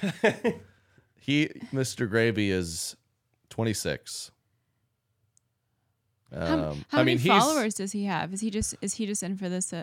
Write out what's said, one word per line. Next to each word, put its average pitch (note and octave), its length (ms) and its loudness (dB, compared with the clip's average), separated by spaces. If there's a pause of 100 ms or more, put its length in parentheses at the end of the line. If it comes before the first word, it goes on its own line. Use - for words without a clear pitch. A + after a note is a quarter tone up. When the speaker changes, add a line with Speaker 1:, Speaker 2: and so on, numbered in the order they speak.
(220)
Speaker 1:
<laughs> A3+ 320 2 (680)
Speaker 2:
He, D3 300 0 (220)
Mister B2+ 340 -2
Gravy G#2+ 440 2
is E2+ 460 -2 (540)
twenty-six. - 800 -4 (2000)
Speaker 3:
How, D#2 80 -8 (300)
Speaker 2:
Um, D2 180 -6
Speaker 3:
how - 100 0
Speaker 2:
I - 40 8
Speaker 3:
many B2+ 140 4
Speaker 2:
mean, - 20 2
he's B2+ 100 2
Speaker 3:
followers A#3+ 460 6
does G3 180 -6
he G3+ 120 -4
have? F3+ 280 -2
Is F#3+ 80 -6
he A3 80 -2
just, G#3+ 320 -4
is G3+ 140 -4
he A3 100 -4
just G3+ 180 -4
in F#3+ 140 -4
for F#3 140 -4
this, F#3 240 -2
uh, E3+ 80 -6